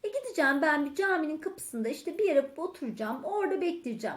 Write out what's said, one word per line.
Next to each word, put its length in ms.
E 40
gideceğim 540
ben 240
bir 80
caminin 440
kapısında 500
işte 300
bir 60
yere 320
oturacağım. 680
Orada 360
bekleyeceğim. 560